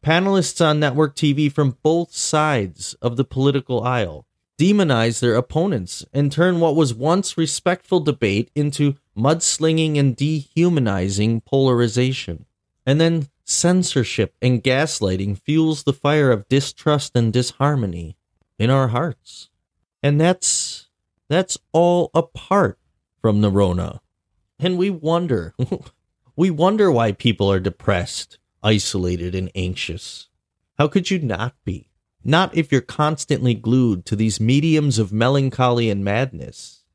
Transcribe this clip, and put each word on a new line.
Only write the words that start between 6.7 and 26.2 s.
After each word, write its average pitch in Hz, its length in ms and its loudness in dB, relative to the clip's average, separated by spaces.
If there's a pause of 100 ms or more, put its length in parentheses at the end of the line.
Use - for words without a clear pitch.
was 143 180 2
once 160 440 -2
respectful 175 640 -2
debate 120 560 -2
into 147 400 0 (220)
mudslinging 160 800 0
and 139 180 2
dehumanizing 117 1300 0
polarization. 123 1040 0 (400)
And 143 160 2
then 165 260 2 (160)
censorship 175 1000 0
and 127 220 0
gaslighting 101 800 0
fuels 156 420 0
the 139 100 0
fire 147 380 2
of 104 160 0
distrust 139 680 -2
and 113 180 2
disharmony 117 840 -2 (420)
in 113 120 0
our 135 200 2
hearts. - 600 -6 (520)
And 143 180 2
that's, - 680 -2 (380)
that's 180 300 -2 (160)
all 175 400 2
apart - 680 0 (420)
from 104 200 2
the 104 100 4
Rona. 90 500 0 (560)
And 180 200 -2
we 190 120 0
wonder, 156 640 -2 (420)
<laughs> - 420 -20